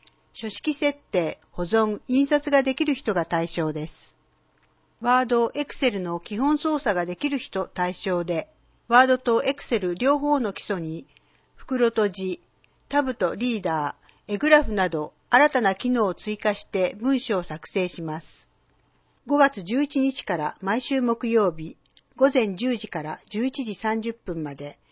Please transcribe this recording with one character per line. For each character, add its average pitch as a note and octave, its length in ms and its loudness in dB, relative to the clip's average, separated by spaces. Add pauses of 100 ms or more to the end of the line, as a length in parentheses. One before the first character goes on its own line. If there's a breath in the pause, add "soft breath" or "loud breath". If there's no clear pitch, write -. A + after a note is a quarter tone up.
(320)
書 A3 180 -10
式 - 240 -4
設 - 240 0
定、 - 400 -2 (140)
保 F3 120 -6
存、 G#3+ 440 0
印 C4+ 180 2
刷 C#4+ 240 0
が C#4 140 6
で C4 100 0
き D#4 100 -2
る C#4+ 100 2
人 G#3+ 200 -2
が E3+ 120 0
対 E3 200 0
象 D#3 260 -2
で D3+ 140 -6
す。 - 320 -18 (840)
ワ B3 200 4
ー B3+ 60 0
ド、 A#3 220 2
Excel G3+ 520 -2
の E3+ 180 -4
基 G3+ 200 -8
本 C#4+ 200 2
操 D#4 220 -2
作 G3+ 160 0
が F3 100 0
で F3 80 -6
き C#4+ 160 -4
る C#4 80 0
人 - 300 -6
対 F3+ 240 -2
象 F3+ 320 -2
で、 E3 240 -4 (400)
ワ A#3+ 140 8
ー C4 40 6
ド B3+ 120 4
と A#3 240 2
Excel F#3+ 520 -2
両 C4 240 2
方 C#4+ 220 2
の G#3+ 120 -2
基 - 80 -12
礎 F#3+ 200 -4
に、 D#3+ 260 -8 (480 soft breath)
袋 A#3+ 360 0
と G#3+ 180 2
じ、 F#3 320 -6 (480)
タ C#4+ 140 2
ブ C4 120 -4
と - 200 0
リ A3+ 260 -2
ー - 20 -6
ダ D#3+ 340 -2 (300 soft breath)
ー、 G#3 80 -4
絵 G3 40 -2
グ D4 120 2
ラ D4+ 140 8
フ A3 80 -2
な F#3+ 160 2
ど D#3 240 -4 (180)
新 C#4+ 200 8
た B3+ 100 2
な G3 140 2
機 B3 160 -2
能 A#3+ 160 2
を F3+ 80 -2
追 G#3+ 240 -6
加 G#3 160 0
し - 100 -10
て F#3 340 -2
文 B3+ 220 0
章 G3+ 180 -2
を F3 40 0
作 D#3+ 260 -10
成 F#3 200 -2
し - 140 -8
ま D#3+ 180 -6
す。 - 300 -16 (760)
五 C#4+ 100 2
月 C#4 260 4
十 A3+ 200 0
一 C#4 180 0
日 C4 220 0
か F3 160 -2
ら D3+ 240 -4
毎 G3+ 180 -2
週 C4+ 220 -2
木 A#3 260 0
曜 A3 240 4
日、 D#3+ 240 -10 (400)
午 C4+ 160 6
前 A3 220 2
十 A#3+ 220 -2
時 - 120 -8
か D#3 140 -6
ら D3+ 260 -8
十 A3 160 -2
一 C4 180 -4
時 G#3+ 120 -6
三 A3 260 -2
十 A3+ 140 -6
分 E3 280 -8
ま C#3+ 120 -8
で、 C#3+ 240 -12 (140)